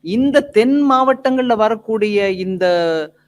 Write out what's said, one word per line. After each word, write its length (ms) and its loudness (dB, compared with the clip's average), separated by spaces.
இந்த 400 0
தென் 500 0
மாவட்டங்கள்ல 640 0
வரக்கூடிய 720 -2
இந்த, 340 -4